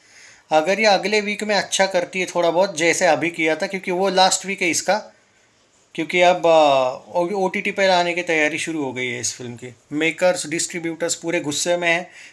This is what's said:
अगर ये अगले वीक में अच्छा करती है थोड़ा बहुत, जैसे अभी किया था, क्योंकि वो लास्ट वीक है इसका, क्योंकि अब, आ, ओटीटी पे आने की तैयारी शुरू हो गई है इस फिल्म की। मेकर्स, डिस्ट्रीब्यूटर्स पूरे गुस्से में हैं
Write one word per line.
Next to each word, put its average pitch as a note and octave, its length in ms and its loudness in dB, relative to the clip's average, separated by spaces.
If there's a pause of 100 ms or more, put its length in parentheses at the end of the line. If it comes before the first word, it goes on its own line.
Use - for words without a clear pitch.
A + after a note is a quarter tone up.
(520)
अगर E3 280 2
ये A3 60 2
अगले G#3 360 2
वीक G#3 220 -6
में G#3 120 -2
अच्छा F#3+ 300 2
करती F3+ 340 -2
है F3+ 60 -2
थोड़ा E3+ 260 0
बहुत, F3 260 0
जैसे E3 280 2
अभी D#3+ 240 2
किया D#3+ 260 0
था, F#3+ 120 -6
क्योंकि F#3+ 240 -8
वो F#3 180 0
लास्ट F#3 360 2
वीक F#3+ 160 -6
है F3+ 80 0
इसका, - 260 0 (1000)
क्योंकि E3 260 -2
अब, F3 260 4
आ, C#3+ 420 6 (460)
ओटीटी G3 360 -2
पे G3 160 0
आने F3 260 2
की F3 100 -4
तैयारी D#3 340 0
शुरू D#3+ 260 -4
हो C3 100 -4
गई B2+ 140 -4
है A#2+ 120 -6
इस A2+ 140 -6
फिल्म A#2+ 220 -12
की। B2 180 -16 (180)
मेकर्स, D#3+ 560 0
डिस्ट्रीब्यूटर्स E3 680 -4
पूरे E3 240 -4
गुस्से D3+ 380 -2
में F3 120 -2
हैं F3 200 -2 (240)